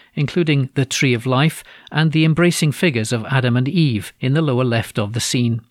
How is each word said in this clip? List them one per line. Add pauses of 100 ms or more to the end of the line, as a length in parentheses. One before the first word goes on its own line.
(140)
including
the
Tree
of
Life (280)
and
the
embracing
figures
of
Adam
and
Eve
in
the
lower
left
of
the
scene. (100)